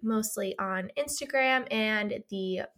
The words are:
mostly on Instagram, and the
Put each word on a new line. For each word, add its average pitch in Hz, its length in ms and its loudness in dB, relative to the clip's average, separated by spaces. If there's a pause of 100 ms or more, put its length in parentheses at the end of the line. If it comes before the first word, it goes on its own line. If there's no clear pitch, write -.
mostly 220 580 0
on 190 380 -2
Instagram, 262 760 2
and 214 560 0
the 190 320 -2 (160)